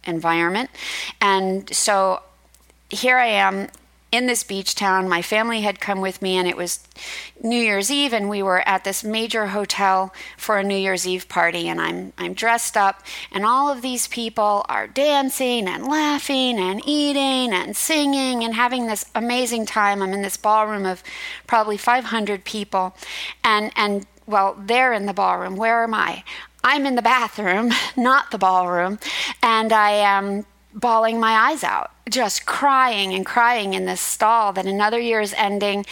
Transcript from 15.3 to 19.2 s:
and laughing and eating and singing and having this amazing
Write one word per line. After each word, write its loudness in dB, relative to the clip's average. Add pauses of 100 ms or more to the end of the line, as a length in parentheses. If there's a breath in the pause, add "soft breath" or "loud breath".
and -6
laughing 0
and -2
eating 0
and -4
singing 0
and -4
having 0
this -4 (100)
amazing -2